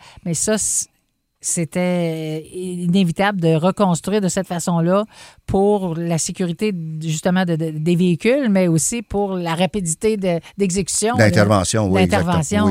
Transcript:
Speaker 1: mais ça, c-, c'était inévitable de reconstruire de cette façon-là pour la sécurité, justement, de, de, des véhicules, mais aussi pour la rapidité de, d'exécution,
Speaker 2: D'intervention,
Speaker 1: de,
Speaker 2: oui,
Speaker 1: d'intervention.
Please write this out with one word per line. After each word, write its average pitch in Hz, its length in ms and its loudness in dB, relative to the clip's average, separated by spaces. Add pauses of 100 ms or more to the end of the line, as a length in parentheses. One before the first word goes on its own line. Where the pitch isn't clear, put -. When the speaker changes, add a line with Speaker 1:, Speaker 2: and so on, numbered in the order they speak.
(260)
Speaker 1:
mais 170 80 -4
ça, 214 240 -2
c-, - 300 -4 (540)
c'était 165 1000 -4 (140)
inévitable 180 840 0
de 165 140 4
reconstruire 185 680 0
de 185 100 0
cette 190 180 -4
façon-là 175 580 0 (400)
pour 196 480 0
la 170 240 -2
sécurité, 180 560 -4 (260)
justement, 175 460 0
de, 170 100 0
de, 160 140 -2
des 156 260 0
véhicules, 214 540 2
mais 190 180 4
aussi 175 360 0
pour 202 320 -4
la 175 180 -4
rapidité 190 640 -2
de, 180 220 -2 (180)
d'exécution, 196 580 -2
Speaker 2:
D'intervention, 104 720 4
Speaker 1:
de, 92 60 2
Speaker 2:
oui, 95 140 4
Speaker 1:
d'intervention. 196 640 2